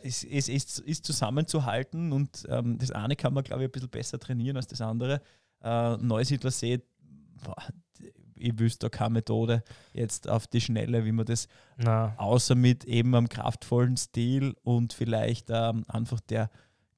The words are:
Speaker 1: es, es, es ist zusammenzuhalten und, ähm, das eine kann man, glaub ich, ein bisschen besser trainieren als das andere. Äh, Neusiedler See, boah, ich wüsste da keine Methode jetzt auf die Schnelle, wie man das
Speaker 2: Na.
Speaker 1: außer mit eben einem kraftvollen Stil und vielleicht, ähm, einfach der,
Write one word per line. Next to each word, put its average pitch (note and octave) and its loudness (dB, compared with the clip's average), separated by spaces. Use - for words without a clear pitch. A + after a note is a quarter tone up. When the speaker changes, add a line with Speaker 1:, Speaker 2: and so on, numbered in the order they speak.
Speaker 1:
es, C3 -6
es, C3+ -2
es C#3 -4
ist - -6
zusammenzuhalten C#3 -2
und, C#3 -2
ähm, A#2 0
das B2+ -2
eine A2 -2
kann C3 0
man, C3+ 0
glaub B2+ -6
ich, C3 0
ein B2 -6
bisschen B2+ -8
besser - -8
trainieren B2+ -4
als A#2+ -6
das B2 -10
andere. A#2+ -2
Äh, A#2 0
Neusiedler C3 0
See, B2 0
boah, - -10
ich A#2 -2
wüsste A2+ 2
da - -2
keine A2+ -2
Methode A2+ 2
jetzt - -4
auf A2+ 0
die B2 0
Schnelle, A2+ 0
wie A2 0
man A2+ 2
das A#2 -2
Speaker 2:
Na. A2+ 2
Speaker 1:
außer A#2+ 4
mit B2 6
eben A#2 4
einem A#2+ 6
kraftvollen B2 0
Stil B2+ 0
und A#2+ 2
vielleicht, A2+ -2
ähm, A2+ 0
einfach A#2 -2
der, A2 -2